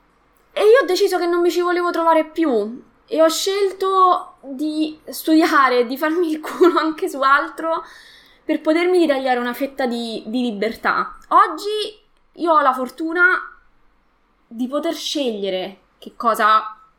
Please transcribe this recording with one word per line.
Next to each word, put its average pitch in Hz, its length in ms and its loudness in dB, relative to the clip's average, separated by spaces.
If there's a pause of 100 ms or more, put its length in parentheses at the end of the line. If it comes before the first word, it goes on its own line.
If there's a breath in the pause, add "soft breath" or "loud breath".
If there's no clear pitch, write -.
(540)
e - 80 -2
io 440 200 8
ho 339 40 -4
deciso 370 320 0
che 339 100 -2
non 349 140 0
mi 349 100 2
ci 320 80 -2
volevo 349 320 0
trovare 320 340 2
più 254 560 -2 (260)
e 302 140 -2
ho 320 80 6
scelto 381 1120 0
di 302 640 -6
studiare, 269 800 2
di 262 120 -6
farmi 320 340 -2
il 311 80 -4
culo - 400 2
anche 320 280 -2
su 285 140 -10
altro 311 600 0 (600 loud breath)
per 311 180 -2
potermi 349 380 2
ritagliare 262 400 0
una 240 140 -4
fetta 269 320 -4
di, 233 400 -6
di 220 160 -4
libertà. 208 760 -4 (120)
Oggi 403 680 0 (340)
io 330 180 -2
ho 302 100 4
la 269 120 2
fortuna 320 500 -4 (1200)
di 240 200 -8
poter 294 260 -4
scegliere 196 880 -6 (180)
che - 180 -20
cosa, 220 600 0 (220)